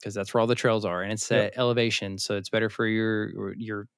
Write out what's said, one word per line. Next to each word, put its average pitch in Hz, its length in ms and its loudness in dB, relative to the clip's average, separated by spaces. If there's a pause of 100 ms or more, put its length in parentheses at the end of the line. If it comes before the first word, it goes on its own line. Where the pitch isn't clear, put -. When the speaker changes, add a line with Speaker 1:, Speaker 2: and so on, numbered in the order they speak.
Speaker 1:
'cause 104 100 -8
that's 98 200 -4
where 120 80 4
all 113 60 4
the 120 80 4
trails 110 300 2
are, 90 180 0
and 101 100 -2
it's 110 180 -4
Speaker 2:
Yep. 107 220 2
Speaker 1:
at - 60 -6
elevation, 117 600 2
so 104 180 -2
it's 98 120 -6
better 110 200 2
for 113 180 0
your, 110 680 0
your, 107 420 -8